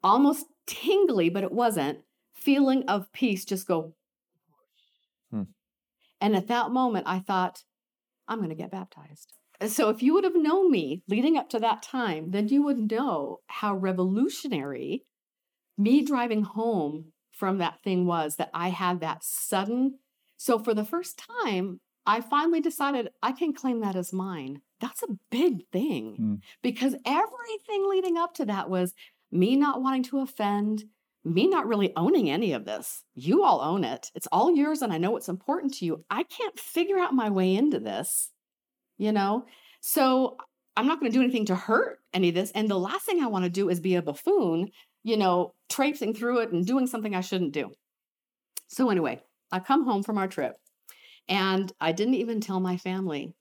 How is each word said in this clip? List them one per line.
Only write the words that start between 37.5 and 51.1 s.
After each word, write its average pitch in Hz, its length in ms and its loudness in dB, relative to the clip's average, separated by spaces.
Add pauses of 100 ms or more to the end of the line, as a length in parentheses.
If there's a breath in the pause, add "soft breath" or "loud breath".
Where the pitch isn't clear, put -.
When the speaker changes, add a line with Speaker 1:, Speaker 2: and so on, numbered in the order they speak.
Speaker 1:
into 240 240 2
this, 107 520 -6 (640)
you 214 140 0
know? 214 340 0 (360 soft breath)
So 262 560 2 (400)
I'm 226 100 2
not 294 120 0
gonna 254 120 0
do 254 100 4
anything 247 260 2
to 190 80 2
hurt 226 440 0 (140)
any 180 160 4
of 165 60 -2
this. 196 160 -2
And 214 180 0
the 196 100 0
last 208 260 -4
thing 349 180 0
I 254 40 0
wanna 185 220 0
do 190 200 0
is 175 120 2
be 185 140 2
a 175 80 2
buffoon, 185 680 0 (320 soft breath)
you 220 140 0
know, 180 380 2 (140)
traipsing 277 460 0
through 240 240 0
it 226 120 -2
and 175 160 0
doing 254 200 2
something 214 280 -4
I 185 60 0
shouldn't 180 320 -2
do. 139 180 -4 (960)
So 254 220 2
anyway, 156 320 0 (300)
I 185 80 -2
come 269 260 2
home 202 180 0
from 214 140 -2
our 190 100 0
trip, 165 300 -4 (720 loud breath)